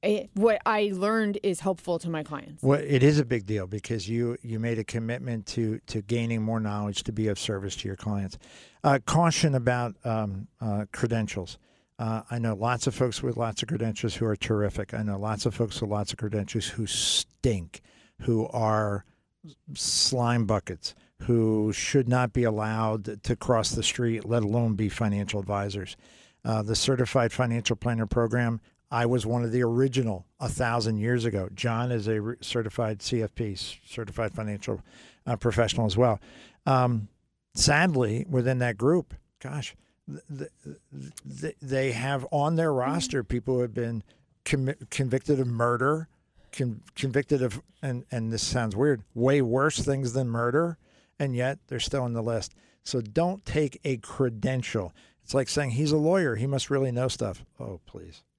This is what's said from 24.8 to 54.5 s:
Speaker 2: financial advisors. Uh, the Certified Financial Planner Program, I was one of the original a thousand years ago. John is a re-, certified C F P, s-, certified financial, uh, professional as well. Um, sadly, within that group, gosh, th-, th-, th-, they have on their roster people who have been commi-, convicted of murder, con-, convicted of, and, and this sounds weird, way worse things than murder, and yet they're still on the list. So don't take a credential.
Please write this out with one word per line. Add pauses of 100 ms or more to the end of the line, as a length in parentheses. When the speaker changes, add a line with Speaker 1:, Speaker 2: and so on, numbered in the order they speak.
Speaker 2:
financial
advisors. (460)
Uh,
the
Certified
Financial
Planner
Program, (300)
I
was
one
of
the
original (140)
a
thousand
years
ago.
John
is
a
re-,
certified
C
F
P,
s-,
certified
financial, (440)
uh,
professional
as
well. (460)
Um, (480)
sadly,
within
that
group, (240)
gosh, (320)
th-, (140)
th-, (640)
th-,
they
have
on
their
roster
people
who
have
been (420)
commi-,
convicted
of
murder, (440)
con-, (140)
convicted
of, (200)
and,
and
this
sounds
weird, (140)
way
worse
things
than
murder, (420)
and
yet (100)
they're
still
on
the
list. (300)
So
don't
take
a
credential. (300)